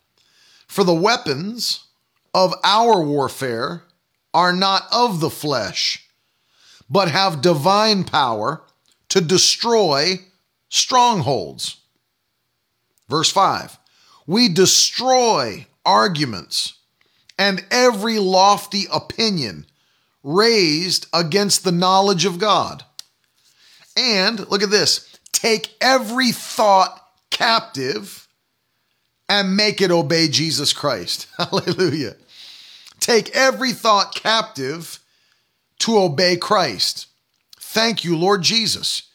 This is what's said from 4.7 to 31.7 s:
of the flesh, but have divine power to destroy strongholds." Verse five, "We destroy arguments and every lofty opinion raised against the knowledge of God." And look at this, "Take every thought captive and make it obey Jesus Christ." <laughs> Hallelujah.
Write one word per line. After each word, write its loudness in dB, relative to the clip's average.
of 0
the 0
flesh, -6
but 2
have 0
divine 2
power -2
to 2
destroy 0
strongholds." 0
Verse 0
five, 0
"We 2
destroy 2
arguments 0
and -2
every 2
lofty 2
opinion -4
raised 0
against 0
the 0
knowledge 2
of -4
God." -2
And -2
look 0
at -2
this, 0
"Take -2
every 0
thought 0
captive -4
and 0
make 0
it 2
obey 2
Jesus -2
Christ." -6
<laughs> -20
Hallelujah. -4